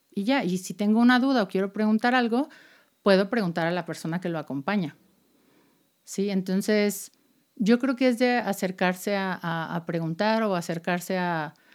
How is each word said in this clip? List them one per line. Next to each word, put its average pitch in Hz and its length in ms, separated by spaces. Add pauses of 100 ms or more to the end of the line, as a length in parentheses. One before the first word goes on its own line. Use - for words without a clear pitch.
(160)
Y 202 80
ya, 262 200
y 180 140
si 185 160
tengo 214 260
una 247 200
duda 262 240
o 190 40
quiero 190 260
preguntar 220 420
algo, 247 340 (540)
puedo 196 260
preguntar 175 380
a 170 40
la 175 140
persona 165 360
que 180 80
lo 165 100
acompaña. 147 560 (1080)
¿Sí? 202 260
Entonces, 202 840 (440)
yo 233 240
creo 262 160
que 262 120
es 240 100
de 247 200
acercarse 190 800
a, 185 240
a, 165 340
a 170 100
preguntar 170 580
o 202 120
acercarse 175 600
a, 165 360 (220)